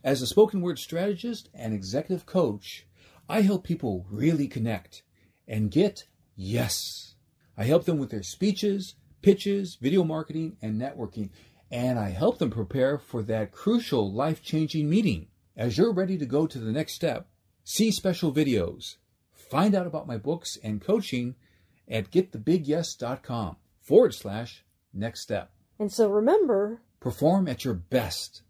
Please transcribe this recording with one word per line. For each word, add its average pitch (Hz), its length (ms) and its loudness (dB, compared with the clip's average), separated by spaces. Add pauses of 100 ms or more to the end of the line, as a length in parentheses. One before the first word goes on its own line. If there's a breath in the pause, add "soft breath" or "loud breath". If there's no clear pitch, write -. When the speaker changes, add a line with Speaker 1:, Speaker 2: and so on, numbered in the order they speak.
Speaker 1:
As 135 200 0
a 120 40 -2
spoken 208 340 6
word 175 200 -2
strategist 202 720 -6
and 113 180 -6
executive 107 540 -4
coach, - 600 -2 (400 soft breath)
I 208 140 2
help 190 200 4
people 104 480 -4
really 139 380 2
connect - 560 -6 (420)
and 107 240 -2
get - 380 2 (260)
yes. - 800 -6 (420)
I 110 60 -4
help 156 220 4
them 160 140 0
with 131 120 -4
their 104 140 -6
speeches, 196 720 -2 (260)
pitches, 196 580 2
video 165 220 4
marketing, 160 580 -4
and 110 200 -4
networking. 110 500 -8 (400 soft breath)
And 123 260 -2
I 101 140 -2
help 120 280 0
them 131 120 0
prepare 127 480 0
for - 240 -8
that 107 300 -2
crucial 147 600 0
life-changing 151 760 -2
meeting. 160 380 2 (280)
As 113 220 -2
you're 226 140 6
ready 185 260 0
to 143 80 -4
go 147 200 0
to 139 120 -8
the 110 140 -4
next 156 220 -4
step, 131 340 -4 (360)
see 214 260 2
special 170 420 0
videos, 127 640 0 (360)
find 196 420 0
out 180 120 0
about 156 200 -8
my 120 120 -6
books 156 440 -6
and 107 200 -6
coaching 127 520 -2 (540)
at 110 220 -4
get 185 220 2
the 113 60 -10
big 147 280 2
yes 160 280 -2
dot 123 280 -8
com 107 340 -6 (240)
forward 185 320 6
slash 110 520 -10 (280)
next 113 300 -6
step. - 280 -6 (280)
Speaker 2:
And 208 120 -2
so 220 200 4
remember, 226 720 2 (180)
Speaker 1:
perform 165 480 2
at 123 160 -6
your 123 80 0
best 92 760 -4